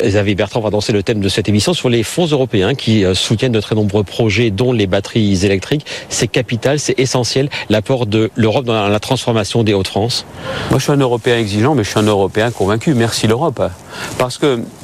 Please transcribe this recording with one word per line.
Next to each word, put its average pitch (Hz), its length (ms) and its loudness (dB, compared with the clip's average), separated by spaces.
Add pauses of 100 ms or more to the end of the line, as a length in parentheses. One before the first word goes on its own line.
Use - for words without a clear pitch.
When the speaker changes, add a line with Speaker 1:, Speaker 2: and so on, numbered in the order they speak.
Speaker 1:
Xavier 101 300 2
Bertrand, 104 280 -2
va 107 100 -2
danser 104 220 0
le 101 100 0
thème 110 160 -2
de 98 100 0
cette 98 180 -2
émission 104 280 2
sur 131 140 -2
les 117 120 2
fonds 175 240 -2
européens 131 480 2
qui, 107 320 2
euh, 92 80 2
soutiennent 120 380 0
de 107 100 2
très 113 140 -4
nombreux 104 280 2
projets, 113 460 0
dont 123 240 0
les 104 140 2
batteries 101 580 0
électriques. 98 400 0 (240)
C'est - 180 -2
capital, 127 520 -2
c'est - 200 -2
essentiel, 131 500 0 (200)
l'apport 117 360 0
de 110 300 0
l'Europe 110 300 2
dans 117 80 0
la, 101 160 2
la 104 100 2
transformation 117 640 0
des 107 100 2
Hauts-de-France. 98 520 -2 (440)
Speaker 2:
Moi, 131 100 2
je - 40 -2
suis - 80 0
un 143 60 2
Européen 120 400 2
exigeant, 110 380 2
mais 110 80 2
je - 60 -4
suis 113 100 -2
un 107 40 2
Européen 104 460 2
convaincu. 110 440 0
Merci 113 340 0
l'Europe. 123 340 0 (560)
Parce 127 200 -2
que 127 240 2 (220)